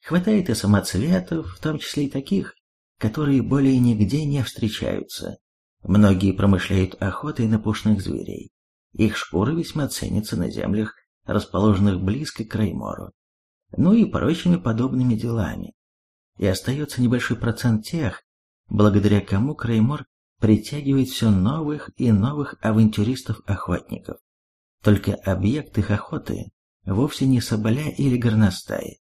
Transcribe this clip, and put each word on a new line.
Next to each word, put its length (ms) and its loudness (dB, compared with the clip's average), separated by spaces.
Хватает 480 0
и 40 2
самоцветов, 1000 0
в 40 -20
том 180 -4
числе 280 -4
и 40 -6
таких, 440 -4
которые 440 0
более 360 2
нигде 460 2
не 180 0
встречаются. 920 -6
Многие 460 6
промышляют 680 2
охотой 460 -4
на 140 2
пушных 400 0
зверей. 500 -8
Их 240 0
шкуры 380 -2
весьма 320 -4
ценятся 500 -4
на 140 -2
землях, 440 -4
расположенных 760 2
близко 420 -4
к 60 -14
Краймору. 600 -6
Ну 160 4
и 120 6
прочими 520 0
подобными 580 0
делами. 600 -4
И 80 0
остаётся 540 -4
небольшой 360 0
процент 480 0
тех, 380 -4
благодаря 520 4
кому 340 -2
Краймор 520 0
притягивает 680 2
всё 220 0
новых 680 0
и 140 2
новых 520 0
авантюристов-охотников. 1600 -2
Только 320 2
объект 640 -2
их 140 -2
охоты 580 -8
вовсе 420 -2
не 140 4
соболя 500 -2
или 260 0
горностаи. 920 0